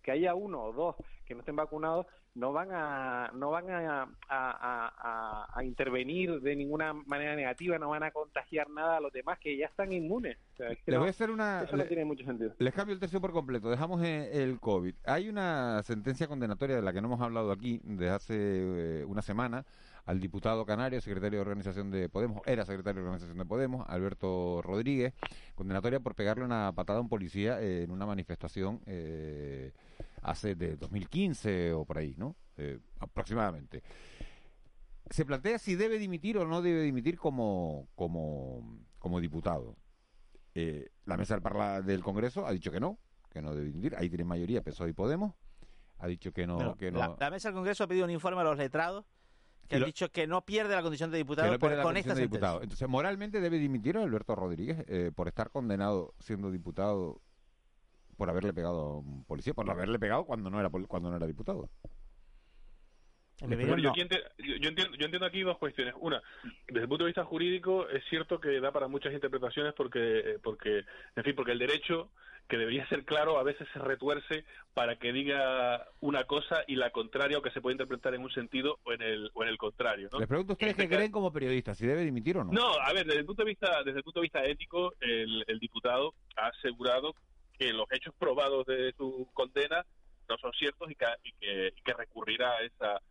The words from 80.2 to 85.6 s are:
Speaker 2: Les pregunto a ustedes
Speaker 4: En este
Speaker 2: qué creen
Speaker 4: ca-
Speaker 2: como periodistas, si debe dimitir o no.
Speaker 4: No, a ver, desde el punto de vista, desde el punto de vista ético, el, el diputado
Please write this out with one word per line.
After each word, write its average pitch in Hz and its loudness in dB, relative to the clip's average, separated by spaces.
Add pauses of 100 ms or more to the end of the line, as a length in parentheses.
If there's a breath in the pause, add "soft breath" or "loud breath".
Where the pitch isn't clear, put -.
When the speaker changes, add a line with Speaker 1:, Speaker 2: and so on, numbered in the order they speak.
Speaker 2:
Les 110 2
pregunto 180 2
a - 2
ustedes 208 2
Speaker 4:
En - -2
este 190 4
Speaker 2:
qué 165 4
creen 214 4
Speaker 4:
ca- 202 -10
Speaker 2:
como 190 2
periodistas, 127 0
si 113 0
debe 151 4
dimitir 143 0
o 143 0
no. 90 0
Speaker 4:
No, 226 6
a 135 4
ver, 180 2
desde 151 4
el 147 -4
punto 202 -2
de 214 4
vista, 180 2
desde 139 0
el 135 -4
punto 170 -2
de 170 4
vista 156 2
ético, 170 0
el, 113 0
el 110 -2
diputado 123 0 (220)